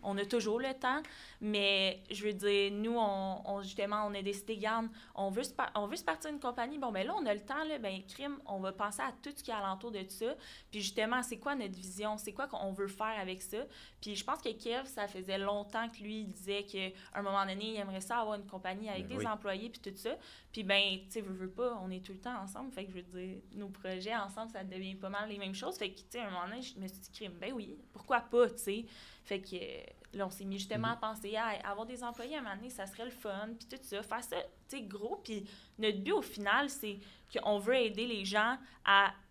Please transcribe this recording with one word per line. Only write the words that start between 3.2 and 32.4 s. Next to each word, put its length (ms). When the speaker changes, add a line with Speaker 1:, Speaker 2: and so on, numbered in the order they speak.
Speaker 1:
on, 180
justement, 440
on 60
a 80
décidé, 360
garde, 300
on 140
veut 140
se 100
par-, 220
on 120
veut 80
se 80
partir 260
une 100
compagnie. 380
Bon, 140
ben 160
là, 100
on 80
a 80
le 60
temps, 280
là, 120
ben, 280
crime, 380
on 140
va 120
penser 300
à 100
tout 120
ce 80
qui 60
est 40
alentour 380
de 180
ça. 260
Puis 120
justement, 420
c'est 140
quoi 180
notre 200
vision ? 420
C'est 160
quoi 140
qu'on 240
veut 160
faire 320
avec 220
ça ? 160
Puis 140
je 80
pense 180
que 80
Kev, 360
ça 220
faisait 300
longtemps 520
que 140
lui, 180
il 60
disait 360
qu'à 560
un 20
moment 240
donné, 280
il 40
aimerait 240
ça 180
avoir 160
une 100
compagnie 440
avec 180
Speaker 2:
Ben 100
Speaker 1:
des 80
Speaker 2:
oui. 20
Speaker 1:
employés 420
puis 120
tout 160
ça. 140
Puis 120
ben, 420
tu 60
sais, 100
veux, 120
veux 160
pas, 340
on 60
est 160
tout 80
le 60
temps 220
ensemble. 320
Fait 120
que 60
je 60
veux 60
dire, 340
nos 140
projets 460
ensemble, 360
ça 120
devient 320
pas 140
mal 200
les 80
mêmes 180
choses. 220
Fait 140
que, 80
tu 100
sais, 100
à 80
un 40
moment 160
donné, 140
je 180
me 80
suis 120
dit, 140
crime, 260
ben 140
oui, 240
pourquoi 280
pas, 280
tu 80
sais. 280
Fait 160
que, 160
euh, 280
là, 120
on 60
s'est 140
mis 120
justement 300
Speaker 3:
Mhm. 60
Speaker 1:
à 40
penser 380
à 120
avoir 160
des 180
employés 320
à 40
un 20